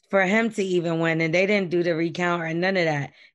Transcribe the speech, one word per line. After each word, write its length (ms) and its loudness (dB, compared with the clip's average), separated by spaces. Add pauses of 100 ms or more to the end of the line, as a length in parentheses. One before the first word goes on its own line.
(100)
for 120 2
him 300 2
to 100 -4
even 380 0
win, 220 0
and 120 0
they 120 4
didn't 240 0
do 120 0
the 120 0
recount 480 -2
or 100 -6
none 240 -2
of 80 2
that. 280 -2 (220)